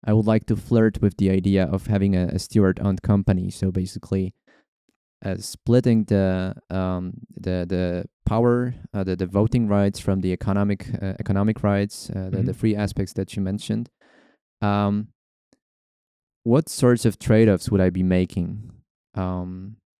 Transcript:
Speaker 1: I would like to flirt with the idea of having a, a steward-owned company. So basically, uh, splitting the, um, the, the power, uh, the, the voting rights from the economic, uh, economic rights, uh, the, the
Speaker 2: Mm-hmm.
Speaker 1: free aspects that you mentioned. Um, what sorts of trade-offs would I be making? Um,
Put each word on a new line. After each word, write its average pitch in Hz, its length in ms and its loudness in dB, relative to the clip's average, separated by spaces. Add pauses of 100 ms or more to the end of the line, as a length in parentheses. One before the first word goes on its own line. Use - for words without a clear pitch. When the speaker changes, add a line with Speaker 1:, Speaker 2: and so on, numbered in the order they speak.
Speaker 1:
I 107 60 2
would 110 140 4
like 110 200 2
to 110 80 2
flirt 110 460 2
with 101 160 2
the 98 140 2
idea 95 340 2
of 95 220 -4
having 98 280 2
a, 90 120 0
a - 120 -2
steward-owned 98 640 0
company. 95 480 0
So 95 220 -4
basically, 92 640 -4 (880)
uh, 95 140 -6
splitting 117 640 2
the, 95 500 0 (160)
um, 92 440 -4 (220)
the, 90 320 -4
the 90 380 -2 (200)
power, 120 500 2 (180)
uh, 101 120 -2
the, 92 100 -2
the 92 100 -4
voting 107 440 2
rights 101 300 2
from 95 200 0
the 92 140 -2
economic, 101 560 -2 (120)
uh, 98 180 -4
economic 101 440 0
rights, 101 460 -2
uh, - 40 -8
the, 95 160 -6
the 95 80 -4
Speaker 2:
Mm-hmm. 95 140 0
Speaker 1:
free 107 240 0
aspects 101 380 -4
that 98 240 -6
you 101 40 -4
mentioned. 104 480 -4 (720)
Um, 104 460 0 (1400)
what 127 240 2
sorts 123 380 2
of 107 120 2
trade-offs 110 540 4
would 98 100 2
I 92 80 4
be 90 140 -2
making? 92 680 -2 (420)
Um, 92 640 -8 (220)